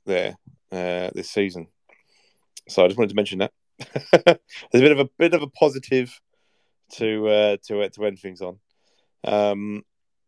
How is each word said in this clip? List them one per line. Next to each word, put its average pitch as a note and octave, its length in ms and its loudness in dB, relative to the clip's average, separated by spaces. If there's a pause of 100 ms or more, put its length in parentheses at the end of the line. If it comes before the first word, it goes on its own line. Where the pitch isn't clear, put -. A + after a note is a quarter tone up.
there, F#2 300 -2 (360)
uh, F2+ 420 -6
this - 160 -12
season. F2+ 380 -4 (1000)
So G2 160 2
I F2+ 40 6
just G2 100 -2
wanted A2 120 0
to G2+ 60 -10
mention G2+ 240 -2
that. - 140 -4 (260)
<laughs> - 600 2 (320)
There's B2 120 6
a D3 40 8
bit D3+ 40 8
of C#3 80 2
a, C#3 180 -2
bit E3+ 160 2
of D#3+ 80 0
a C#3+ 60 -8
positive C3 720 -2 (720)
to, A2 360 -2
uh, G#2 280 2 (100)
to, G#2 160 -4
uh, F#2+ 60 -4
to G#2+ 160 -8
end F#2+ 140 -6
things F#2+ 220 -16
on. F2+ 180 -12 (640)
Um, G#2 600 -2 (440)